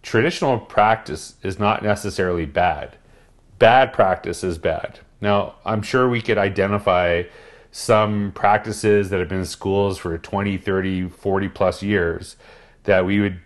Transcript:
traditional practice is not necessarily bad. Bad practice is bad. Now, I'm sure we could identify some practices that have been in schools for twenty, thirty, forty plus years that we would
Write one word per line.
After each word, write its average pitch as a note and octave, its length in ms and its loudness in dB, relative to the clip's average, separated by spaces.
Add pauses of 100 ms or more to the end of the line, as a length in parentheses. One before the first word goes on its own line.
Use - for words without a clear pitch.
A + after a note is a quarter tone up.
traditional C3 560 0
practice G#2+ 840 0
is F#2 160 -6
not G#2 240 0
necessarily F#2+ 600 -2
bad. C#2+ 500 -2 (640)
Bad B2 360 6
practice F#2 500 0
is E2+ 140 -4
bad. - 400 -4 (240)
Now, G2+ 320 0 (100)
I'm G#2+ 160 -2
sure B2+ 300 2
we A#2 100 -2
could A2 160 0
identify F#2+ 880 0 (500)
some G#2+ 600 0
practices G#2 760 2
that F#2+ 100 -2
have F2 120 -4
been F#2+ 80 -4
in F2+ 80 -4
schools G2 500 -2
for E2 220 -6
twenty, G2 400 -4
thirty, F#2+ 500 -2
forty G2 400 -2
plus F#2 340 0
years F#2 540 -2 (460)
that F#2 240 2
we G2+ 120 0
would G2 280 -2